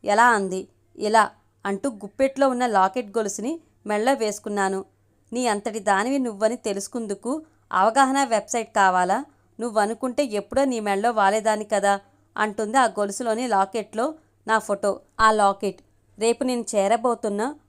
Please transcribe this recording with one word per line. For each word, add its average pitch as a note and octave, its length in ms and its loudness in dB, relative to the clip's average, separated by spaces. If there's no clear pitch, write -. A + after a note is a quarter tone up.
ఎలా?" G#3+ 200 4
అంది. G3 420 0
"ఇలా," G#3+ 340 2
అంటూ G3+ 240 -4
గుప్పెట్లో C4 600 -2
ఉన్న B3 160 -2
లాకెట్ G3+ 520 0
గొలుసుని A3+ 420 -6
మెళ్ళో G#3+ 260 0
వేసుకున్నాను. G#3 720 -4
"నీ B3 140 -2
అంతటి G#3 320 -4
దానివి G#3 400 0
నువ్వని A3 360 0
తెలుసుకుందుకు A3+ 840 -6
అవగాహన C4 520 4
వెబ్సైట్ A3+ 520 -2
కావాలా? F#3+ 500 2
నువ్వనుకుంటే A3+ 640 -2
ఎప్పుడో A3+ 420 -2
నీ B3 140 -2
మెళ్ళో G#3 320 0
వాలేదాన్ని G#3+ 540 2
కదా," G3+ 340 2
అంటుంది G#3+ 400 -2
ఆ B3+ 80 4
గొలుసులోని A3 640 -2
లాకెట్లో A3 680 -2
నా A3 120 2
ఫోటో. G3+ 400 -2
ఆ G#3+ 120 6
లాకెట్ G3 500 0
రేపు A#3 240 0
నేను B3 220 -2
చేరబోతున్న A3+ 800 0